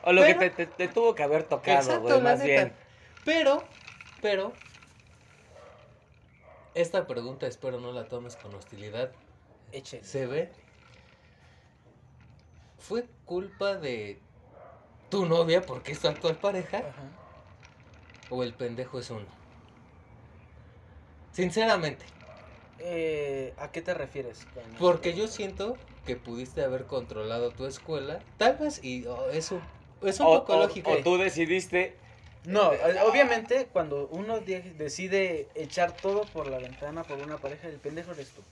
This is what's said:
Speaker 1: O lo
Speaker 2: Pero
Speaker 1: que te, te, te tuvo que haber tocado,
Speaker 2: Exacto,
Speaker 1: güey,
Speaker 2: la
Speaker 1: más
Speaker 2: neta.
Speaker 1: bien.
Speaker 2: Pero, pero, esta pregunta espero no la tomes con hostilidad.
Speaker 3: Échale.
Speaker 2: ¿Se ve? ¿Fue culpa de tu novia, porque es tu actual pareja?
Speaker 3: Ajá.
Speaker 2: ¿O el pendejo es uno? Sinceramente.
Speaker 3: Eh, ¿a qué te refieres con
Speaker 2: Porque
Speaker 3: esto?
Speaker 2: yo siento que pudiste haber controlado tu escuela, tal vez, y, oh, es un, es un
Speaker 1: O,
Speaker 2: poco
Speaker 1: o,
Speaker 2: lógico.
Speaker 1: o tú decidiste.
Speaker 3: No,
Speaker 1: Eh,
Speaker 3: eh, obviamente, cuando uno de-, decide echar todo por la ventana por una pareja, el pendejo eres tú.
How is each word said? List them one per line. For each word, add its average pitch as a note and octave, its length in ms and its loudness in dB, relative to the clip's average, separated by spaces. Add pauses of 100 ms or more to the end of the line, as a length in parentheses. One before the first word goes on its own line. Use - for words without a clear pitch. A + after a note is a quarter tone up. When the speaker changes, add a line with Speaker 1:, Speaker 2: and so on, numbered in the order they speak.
Speaker 1:
O F3+ 120 6
lo F#3+ 80 10
Speaker 2:
Pero F4+ 180 10
Speaker 1:
que F3+ 80 4
te, E3+ 160 -4
te, F3 220 -4
te - 20 -4
tuvo A#3 260 2
que D#3 80 -2
haber D3+ 200 2
tocado, C#3 360 2
Speaker 2:
Exacto, B2+ 220 2
Speaker 1:
güey, A#2+ 160 4
Speaker 2:
la - 60 8
Speaker 1:
más - 160 6
Speaker 2:
neta. - 80 0 (160)
Speaker 1:
bien. - 100 -2 (500)
Speaker 2:
Pero, D4+ 460 2 (540)
pero, G3+ 320 -2 (2250)
esta E3+ 320 0
pregunta B2+ 400 -8
espero B2 340 -8
no B2 120 -10
la A#2 160 -10
tomes A#2+ 280 -12
con G2 180 -18
hostilidad. G#2+ 560 -10 (640)
Speaker 3:
Échale. C3 320 -16
Speaker 2:
¿Se C3+ 220 -6
ve? D3+ 240 -4 (2250)
¿Fue A#3 260 -6 (220)
culpa G3 480 -4
de A#2 440 -6 (920)
tu F#3+ 160 0
novia, E3+ 400 4
porque B2+ 260 -10
es - 80 -10
tu D#3 80 2
actual D#3+ 280 -2
pareja? G3 420 -4
Speaker 3:
Ajá. C#3 320 -10 (1200)
Speaker 2:
¿O B2+ 120 -4
el A#2+ 120 -6
pendejo B2 440 -8
es A2+ 120 -12
uno? G#2+ 160 -12 (2000)
Sinceramente. F3+ 720 0 (760)
Speaker 3:
Eh, D3+ 800 -4
¿a D3 120 -12
qué E3 120 -8
te F3+ 100 -4
refieres C#3 640 -8
con B2 100 -14 (140)
Speaker 2:
Porque E3+ 320 4
Speaker 3:
esto? E3 120 -4
Speaker 2:
yo A3 60 -2
siento G3+ 500 -6 (280)
que B2 100 -4
pudiste B2+ 480 -8
haber C3 220 -4
controlado A#2 680 -4
tu C3 140 -8
escuela, C#3+ 560 -8 (160)
tal B3+ 180 6
vez, D4+ 260 -4
y, B2+ 240 -6
oh, B2 240 -4
es D#3 220 -4
un, F3 80 -6 (420)
es G3 180 0
un - 60 6
Speaker 1:
O, D#3+ 140 10
Speaker 2:
poco - 160 0
Speaker 1:
o, D#3+ 40 8
Speaker 2:
lógico. E3 300 2
Speaker 1:
o - 80 6
tú F3+ 200 4
decidiste. F3+ 800 0 (480)
Speaker 3:
No, F#3 280 6
Speaker 1:
Eh, - 140 2
Speaker 3:
eh, F3+ 100 4 (100)
obviamente, B3 640 4
cuando C#3+ 380 -2
uno G#3+ 320 -6
de-, F#3 220 -8 (160)
decide F3+ 760 -2
echar D#3+ 460 0
todo G3+ 240 0
por D#3 220 -8
la C3 120 -6
ventana C#3+ 460 -10
por D3 140 -10
una D3+ 180 -10
pareja, D3+ 320 -10
el D3 100 -14
pendejo E3 340 -10
eres C#3+ 180 -14
tú. G2+ 220 -20